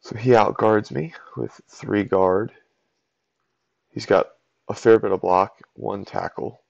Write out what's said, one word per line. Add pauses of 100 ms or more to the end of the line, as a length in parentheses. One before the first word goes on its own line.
So
he
outguards
me (220)
with (100)
three
guard. (1400)
He's
got (420)
a
fair
bit
of
block, (140)
one
tackle.